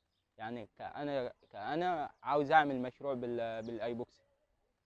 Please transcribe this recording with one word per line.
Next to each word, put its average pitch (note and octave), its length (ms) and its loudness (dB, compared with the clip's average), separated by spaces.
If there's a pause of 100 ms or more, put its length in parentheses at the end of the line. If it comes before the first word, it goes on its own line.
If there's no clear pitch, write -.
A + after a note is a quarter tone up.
(380)
يعني A2+ 400 -10
كأنا، C3 560 -4 (180)
كأنا D3+ 600 -2 (120)
عاوز C#3+ 280 2
أعمل C#3+ 300 8
مشروع C3+ 320 -4
بال-، A#2 520 -2
بالأيبوكسي A#2 580 -6 (640)